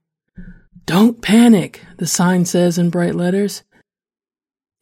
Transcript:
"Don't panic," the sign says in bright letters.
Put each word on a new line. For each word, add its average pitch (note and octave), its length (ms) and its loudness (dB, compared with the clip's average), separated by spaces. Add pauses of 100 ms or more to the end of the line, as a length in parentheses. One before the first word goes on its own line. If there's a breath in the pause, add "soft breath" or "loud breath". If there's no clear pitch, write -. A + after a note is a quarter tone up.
(840 loud breath)
"Don't A3 380 0
panic," G#3+ 580 2 (160)
the F3 100 -8
sign F3+ 380 0
says F3 320 0
in F3 140 0
bright F3 240 -4
letters. F#3 480 -4 (1200)